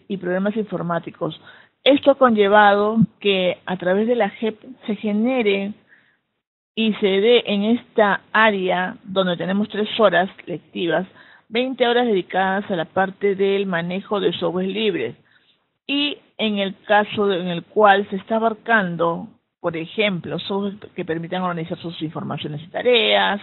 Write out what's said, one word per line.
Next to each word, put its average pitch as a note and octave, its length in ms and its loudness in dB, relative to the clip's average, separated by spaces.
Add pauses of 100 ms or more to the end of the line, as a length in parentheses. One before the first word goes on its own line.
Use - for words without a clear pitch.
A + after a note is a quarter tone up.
y G3 120 -6
programas F#3+ 380 -2
informáticos. E3+ 840 -6 (440)
Esto C#4 260 4
ha C4+ 80 0
conllevado G#3 800 4 (220)
que F#3 440 0
a F3+ 120 -6
través F#3 300 0
de A#3+ 100 0
la G3+ 140 0
jep A3 280 -6 (280)
se G3+ 100 -4
genere G#3 760 0 (1040)
y A3 200 0
se G#3+ 120 -2
dé G3+ 400 4
en G3+ 180 -2
esta A3 560 0 (120)
área F#3 720 2
donde F#3 320 -2
tenemos F#3+ 320 -2
tres G#3 200 -4 (100)
horas F#3 300 4 (180)
lectivas, E3+ 600 -4 (420)
veinte B3 400 0
horas A#3+ 180 2
dedicadas F#3+ 640 -2
a G3 60 0
la D#3+ 80 -4
parte F#3+ 500 -2
del G3 320 0
manejo F3+ 540 -4
de F3 120 0
software F3+ 360 -4
libres. F#3+ 480 -2 (680)
Y C#4+ 320 -4 (180)
en G#3+ 220 -2
el G3 240 -4
caso G#3 440 0
de, F#3+ 140 0
en F3+ 80 -6
el E3+ 160 -6
cual G3+ 460 4
se G3+ 60 -6
está G#3 200 -4
abarcando, F#3+ 920 -2 (320)
por E3+ 160 -4
ejemplo, E3+ 640 -4
software G3+ 560 -8
que F3+ 100 -8
permitan E3 380 -6
organizar E3+ 360 -6
sus E3 240 -12
informaciones D3+ 600 -8
y - 60 -18
tareas, G#3 760 2